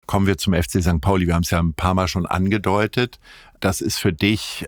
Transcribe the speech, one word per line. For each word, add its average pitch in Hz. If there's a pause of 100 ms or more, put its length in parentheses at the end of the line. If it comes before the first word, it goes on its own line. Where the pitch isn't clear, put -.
Kommen 98
wir 95
zum 95
F 85
C 98
Sankt 85
Pauli. 95
Wir 85
haben's 85
ja 87
ein 85
paar 92
Mal 92
schon 87
angedeutet. 101 (400)
Das -
ist -
für 98
dich -